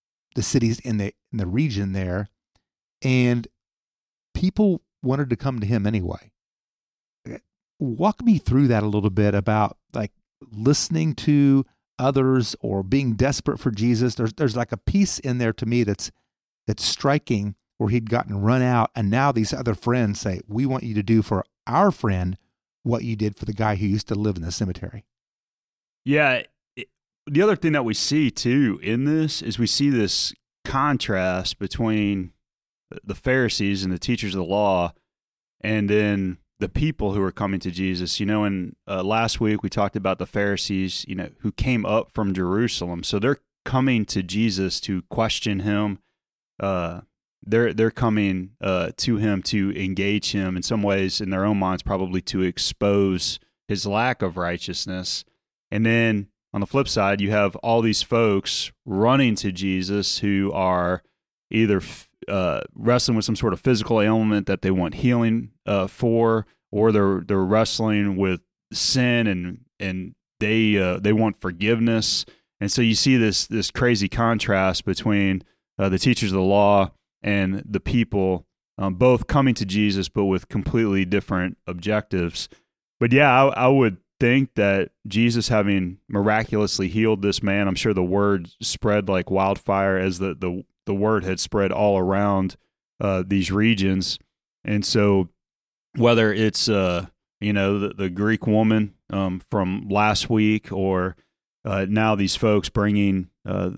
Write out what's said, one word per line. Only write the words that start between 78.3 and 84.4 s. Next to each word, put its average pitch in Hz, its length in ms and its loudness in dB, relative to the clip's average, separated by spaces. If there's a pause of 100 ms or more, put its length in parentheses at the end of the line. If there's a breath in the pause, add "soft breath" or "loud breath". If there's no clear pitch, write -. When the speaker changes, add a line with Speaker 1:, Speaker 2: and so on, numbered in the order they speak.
Speaker 2:
um, 95 180 -4
both 123 320 4
coming 135 260 4
to 104 120 -4
Jesus, 98 420 0
but 104 160 -2
with 95 240 0
completely 101 560 0
different 92 540 -2 (100)
objectives. 90 800 -4 (500 soft breath)
But 120 140 0
yeah, 135 320 6
I, 127 220 2
I - 20 6
would 127 300 4 (240)
think 123 340 2